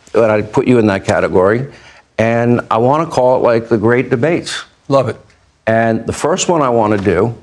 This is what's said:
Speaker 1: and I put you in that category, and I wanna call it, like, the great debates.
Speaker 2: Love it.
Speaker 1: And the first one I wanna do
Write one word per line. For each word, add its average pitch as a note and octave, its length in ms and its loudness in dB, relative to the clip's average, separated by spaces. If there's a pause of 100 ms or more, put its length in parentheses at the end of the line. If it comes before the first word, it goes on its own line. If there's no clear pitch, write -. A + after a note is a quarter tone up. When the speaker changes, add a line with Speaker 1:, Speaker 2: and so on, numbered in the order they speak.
(140)
Speaker 1:
and A2 180 2
I G#2+ 100 0
put A2 260 -2
you B2 120 4
in G#2+ 80 4
that F#2+ 180 -2
category, F#2 640 0 (500)
and A#2 520 0
I A2 80 0
wanna C#3 280 2
call B2+ 320 0
it, - 60 -2
like, A#2 260 0
the A#2+ 80 0
great A#2+ 320 0
debates. C#3 540 -4 (240)
Speaker 2:
Love C3 220 0
it. - 80 -8 (480)
Speaker 1:
And A2+ 400 0
the G#2 80 -4
first - 360 -2
one E3+ 120 0
I C3 80 0
wanna A2 280 2
do G2 440 0